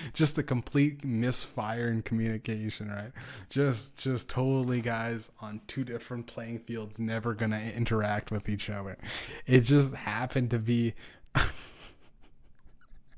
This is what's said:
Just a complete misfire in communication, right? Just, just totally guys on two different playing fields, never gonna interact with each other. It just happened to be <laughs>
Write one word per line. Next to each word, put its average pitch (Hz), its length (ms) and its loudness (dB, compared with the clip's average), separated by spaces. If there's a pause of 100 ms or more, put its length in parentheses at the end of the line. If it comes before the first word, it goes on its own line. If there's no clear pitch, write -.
(140)
Just 156 240 4
a 143 40 2
complete 143 640 2
misfire 117 840 0
in 113 140 2
communication, 110 840 -2
right? 104 240 -8 (380)
Just, 131 520 0
just 127 280 -2
totally 127 500 2
guys 113 500 -2 (120)
on 107 240 -10
two 135 180 -4
different 120 420 -8
playing 117 340 -8
fields, 107 380 -8
never 113 360 0
gonna 110 420 0
interact 107 540 2
with 104 180 -2
each 104 220 -2
other. 98 260 -6 (500)
It 127 160 10
just 135 320 6
happened 123 560 0
to 120 80 2
be 117 360 2 (400)
<laughs> - 0 - (1800)